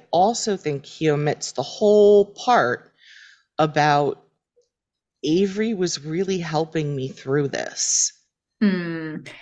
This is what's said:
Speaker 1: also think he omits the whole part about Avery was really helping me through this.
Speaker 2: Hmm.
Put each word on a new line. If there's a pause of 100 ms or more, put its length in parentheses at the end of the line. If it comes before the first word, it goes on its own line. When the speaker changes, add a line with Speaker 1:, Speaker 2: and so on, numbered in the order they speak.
(120)
Speaker 1:
also
think
he
omits
the
whole
part (680)
about (1040)
Avery
was
really
helping
me
through
this. (500)
Speaker 2:
Hmm. (240)